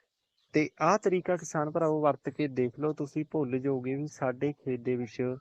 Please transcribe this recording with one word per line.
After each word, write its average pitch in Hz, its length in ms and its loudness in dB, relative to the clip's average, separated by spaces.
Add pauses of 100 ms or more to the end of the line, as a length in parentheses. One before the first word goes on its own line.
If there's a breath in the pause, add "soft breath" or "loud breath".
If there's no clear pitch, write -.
(520)
ਤੇ 156 180 4 (100)
ਆਹ 175 180 4
ਤਰੀਕਾ 180 380 2
ਕਿਸਾਨ 156 340 -4
ਭਰਾਵੋ 156 300 2
ਵਰਤ 147 280 2
ਕੇ 147 200 -2
ਦੇਖ 127 300 -2
ਲਓ, 151 140 0
ਤੁਸੀਂ 151 380 -4
ਭੁੱਲ 131 280 0
ਜਾਓਗੇ 131 360 -2
ਵੀ 147 120 -4
ਸਾਡੇ 135 460 -2
ਖੇਤ 127 280 -4
ਦੇ 123 160 0
ਵਿੱਚ 123 440 -4